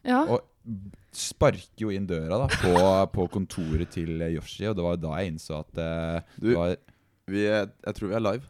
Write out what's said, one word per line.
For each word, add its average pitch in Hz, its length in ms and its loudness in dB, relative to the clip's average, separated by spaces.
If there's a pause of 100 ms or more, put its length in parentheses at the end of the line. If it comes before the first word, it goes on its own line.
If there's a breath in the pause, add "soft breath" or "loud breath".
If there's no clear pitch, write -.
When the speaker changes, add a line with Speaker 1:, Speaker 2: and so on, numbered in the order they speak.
Speaker 1:
Ja. 247 220 2
Speaker 2:
Og - 180 0 (680)
sparker - 680 0
jo 107 100 -2
inn 98 160 -2
døra 90 400 0
da, - 20 0
på, 90 280 4 (240)
<laughs> 95 160 2
på 90 160 2
kontoret 85 580 -2
til, 82 320 -4
eh, 82 160 -2
Yoshi, 92 300 -6
og 110 100 -2
det 87 80 -2
var 87 140 2
jo 80 100 -6
da 73 80 -4
jeg 92 160 -2
innså 76 320 -8
at, - 140 -10
eh, 82 420 -2 (160 soft breath)
Speaker 3:
Du, 110 140 0
Speaker 2:
det 123 60 6
var 87 180 2 (520)
Speaker 3:
vi 101 200 0
er, 104 180 2 (220)
jeg 104 80 -6
tror 101 140 -6
vi 101 60 -2
er 113 60 0
live. 113 280 -2